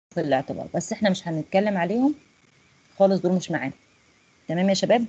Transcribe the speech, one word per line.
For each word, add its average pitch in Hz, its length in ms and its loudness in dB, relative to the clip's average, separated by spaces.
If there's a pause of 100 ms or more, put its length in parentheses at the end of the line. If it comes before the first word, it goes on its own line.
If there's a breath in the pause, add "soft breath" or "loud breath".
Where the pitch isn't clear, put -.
(140)
في 175 60 -2
الاعتبار، 135 540 -2
بس 165 180 -4
احنا 208 180 0
مش 185 180 -4
هنتكلم 190 480 0
عليهم 226 380 0 (840)
خالص، 190 220 4
دول 180 120 2
مش 175 180 -2
معانا. 139 220 -4 (760)
تمام 180 200 0
يا 196 60 4
شباب، 214 340 2